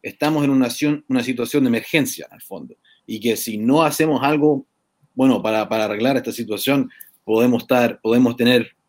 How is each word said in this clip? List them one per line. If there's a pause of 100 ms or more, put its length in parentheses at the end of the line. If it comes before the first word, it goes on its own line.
estamos
en
una
acción,
una
situación
de
emergencia,
al
fondo. (300)
Y
que
si
no
hacemos
algo, (500)
bueno,
para,
para
arreglar
esta
situación, (340)
podemos
estar,
podemos
tener (120)